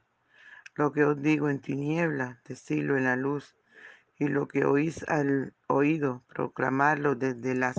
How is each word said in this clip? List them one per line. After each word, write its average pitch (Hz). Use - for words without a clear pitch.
Lo 147
que 147
os 143
digo 147
en 139
tinieblas, 139
decidlo 143
en 131
la 127
luz, 139
y 147
lo 143
que 139
oís 143
al 139
oído, 139
proclamadlo 139
desde 127
las 127